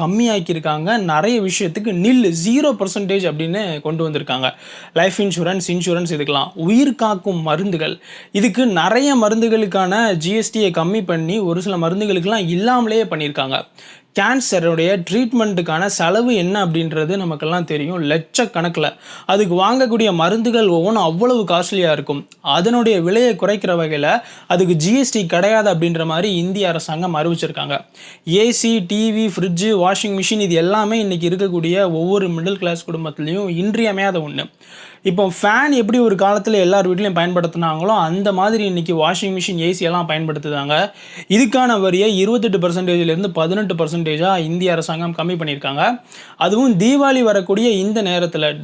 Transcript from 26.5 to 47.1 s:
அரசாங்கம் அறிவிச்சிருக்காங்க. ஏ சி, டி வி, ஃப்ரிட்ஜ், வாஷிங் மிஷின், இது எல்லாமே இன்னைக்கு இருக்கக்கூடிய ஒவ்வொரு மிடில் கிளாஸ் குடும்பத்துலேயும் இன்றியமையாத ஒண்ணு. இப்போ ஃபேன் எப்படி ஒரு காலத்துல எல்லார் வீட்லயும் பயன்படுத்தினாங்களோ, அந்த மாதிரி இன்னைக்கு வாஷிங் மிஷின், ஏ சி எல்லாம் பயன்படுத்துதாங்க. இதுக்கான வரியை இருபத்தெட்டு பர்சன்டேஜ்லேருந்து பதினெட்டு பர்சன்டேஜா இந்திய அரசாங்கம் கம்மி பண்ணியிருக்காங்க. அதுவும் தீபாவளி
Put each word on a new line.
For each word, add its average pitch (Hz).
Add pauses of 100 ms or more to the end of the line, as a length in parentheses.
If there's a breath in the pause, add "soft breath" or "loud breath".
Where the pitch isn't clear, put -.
அரசாங்கம் 165
அறிவிச்சிருக்காங்க. 151 (480 loud breath)
ஏ 214
சி, 226
டி 208
வி, 220
ஃப்ரிட்ஜ், 175
வாஷிங் 196
மிஷின், 214
இது 185
எல்லாமே 208
இன்னைக்கு 180
இருக்கக்கூடிய 180
ஒவ்வொரு 185
மிடில் 175
கிளாஸ் 175
குடும்பத்துலேயும் 165
இன்றியமையாத 196
ஒண்ணு. 147 (520 loud breath)
இப்போ 190 (100)
ஃபேன் 240
எப்படி 233
ஒரு 226
காலத்துல 202
எல்லார் 190
வீட்லயும் 185
பயன்படுத்தினாங்களோ, 170
அந்த 190
மாதிரி 208
இன்னைக்கு 170
வாஷிங் 190
மிஷின், 175
ஏ 165
சி 180
எல்லாம் 170
பயன்படுத்துதாங்க. 151 (380 loud breath)
இதுக்கான 240
வரியை 190
இருபத்தெட்டு 208
பர்சன்டேஜ்லேருந்து 175
பதினெட்டு 180
பர்சன்டேஜா 165
இந்திய 175
அரசாங்கம் 165
கம்மி 165
பண்ணியிருக்காங்க. 156 (360 loud breath)
அதுவும் 214
தீபாவளி 262